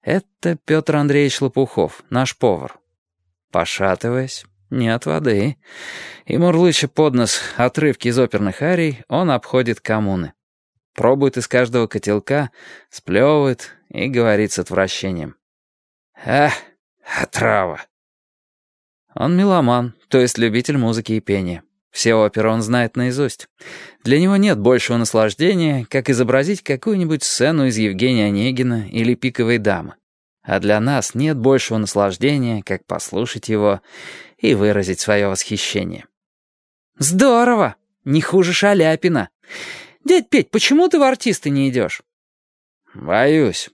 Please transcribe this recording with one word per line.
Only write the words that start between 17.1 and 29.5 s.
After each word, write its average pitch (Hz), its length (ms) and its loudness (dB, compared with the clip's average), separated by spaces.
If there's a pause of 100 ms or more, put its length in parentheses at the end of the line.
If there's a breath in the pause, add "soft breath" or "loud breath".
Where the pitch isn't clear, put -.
отрава!" 101 640 -2 (1300)
Он 170 200 0
меломан, 127 600 2 (140)
то 131 100 4
есть 123 180 2
любитель 117 400 0
музыки 113 360 -2
и 110 60 -2
пения. 92 440 -4 (320)
Все 113 180 2
оперы 110 360 2
он 113 120 0
знает 117 360 -2
наизусть. 127 500 -4 (560 loud breath)
Для 135 160 2
него 190 160 4
нет 190 240 2
большего 120 380 2
наслаждения, 131 920 0
как 135 200 -2
изобразить 131 520 0
какую-нибудь 160 640 -2
сцену 147 440 0
из 110 100 -2
"Евгения 110 480 0
Онегина" 117 640 -2
или 117 260 0
"Пиковой 120 440 -2